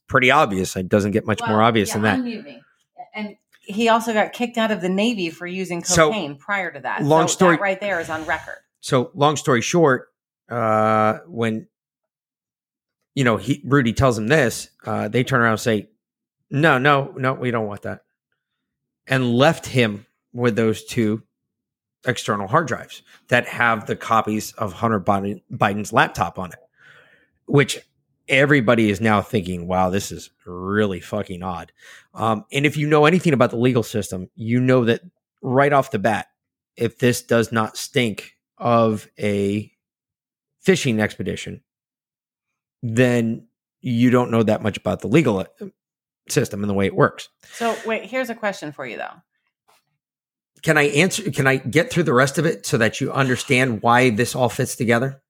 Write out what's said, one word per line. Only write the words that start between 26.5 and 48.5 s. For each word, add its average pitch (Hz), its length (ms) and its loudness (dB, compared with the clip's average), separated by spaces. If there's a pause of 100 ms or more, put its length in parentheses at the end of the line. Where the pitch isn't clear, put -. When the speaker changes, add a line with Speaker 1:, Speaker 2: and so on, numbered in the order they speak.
Speaker 1:
it, - 60 -18 (880)
which - 340 2 (480)
everybody 127 600 4
is 98 120 0
now 107 200 2
thinking, 90 460 -4
"Wow, 92 240 2
this 98 200 -4
is - 200 -16 (140)
really 92 540 -2
fucking 95 440 -8
odd." 85 280 -10 (420)
Um, 107 380 -2
and 143 140 0
if 143 120 0
you 147 100 -2
know 151 180 4
anything 165 280 4
about 120 180 4
the 120 60 -6
legal 120 260 2
system, 92 520 -8
you 113 240 -2
know 127 260 4
that 117 160 0 (400)
right 135 300 2
off 135 200 2
the 107 80 -4
bat, 101 280 -2 (480)
if 117 220 -4
this 120 240 0
does 117 300 0
not 110 260 -2
stink - 580 -4 (220)
of 113 500 2 (120)
a 101 520 -2 (920)
fishing 131 380 2
expedition, 95 640 -6 (1200)
then 120 640 0 (340)
you 123 280 2
don't 123 220 2
know 113 120 4
that 107 180 0
much 107 160 -4
about 101 240 -4
the 95 60 -6
legal, 120 320 2
uh, 92 60 -6 (840)
system 104 320 -2
and 104 80 -2
the 98 40 -2
way 98 120 0
it 95 100 -4
works. - 340 0 (240)
Speaker 2:
So 226 220 -4 (100)
wait, 220 240 -6
here's 254 200 -4
a 226 60 -10
question 190 360 -8